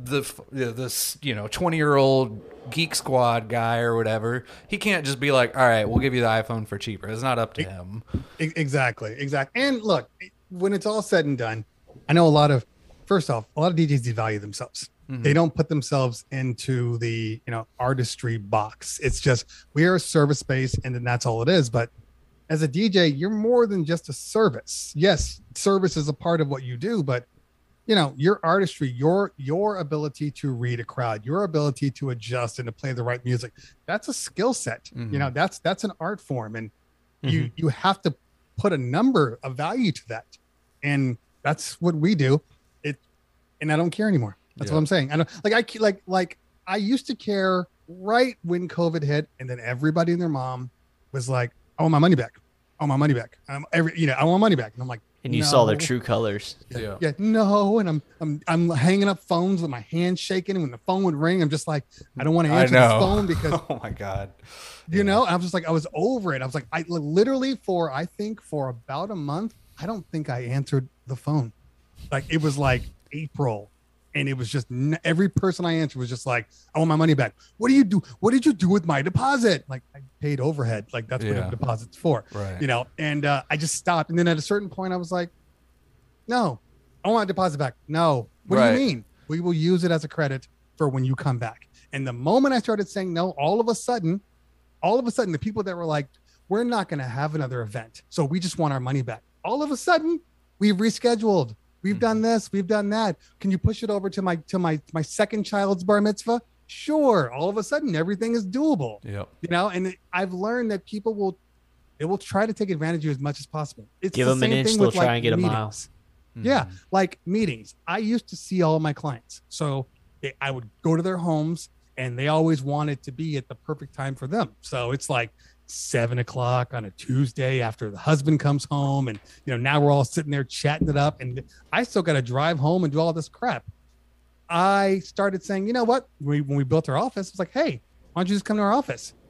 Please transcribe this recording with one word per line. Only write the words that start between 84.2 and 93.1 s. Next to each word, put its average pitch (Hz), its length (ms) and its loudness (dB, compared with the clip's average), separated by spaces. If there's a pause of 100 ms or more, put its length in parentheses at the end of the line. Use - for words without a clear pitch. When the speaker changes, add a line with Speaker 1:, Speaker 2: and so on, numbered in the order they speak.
Speaker 2:
at 165 100 2
a - 20 -4
certain 202 300 -2
point, 185 240 -6
I - 20 -4
was 175 160 -6
like, 175 160 -4 (1000)
"No, 220 300 0 (460)
I 185 40 2
want 226 140 4
my - 40 2
deposit 180 320 0
back." 139 160 -4 (140)
"No." 151 400 2 (180)
"What 196 120 2
Speaker 1:
Right. 233 160 8
Speaker 2:
do 254 60 4
you 277 80 2
mean?" 120 160 -4 (240)
"We 160 120 -2
will 175 140 0
use 170 300 2
it 175 60 2
as 160 140 0
a 151 40 -8
credit 135 400 -4 (280)
for 156 120 0
when 131 160 0
you 131 100 0
come 127 240 -2
back." 117 300 -10 (240)
And 135 140 -6
the 127 60 -6
moment 214 420 2
I 247 60 4
started 208 280 -2
saying 190 240 -4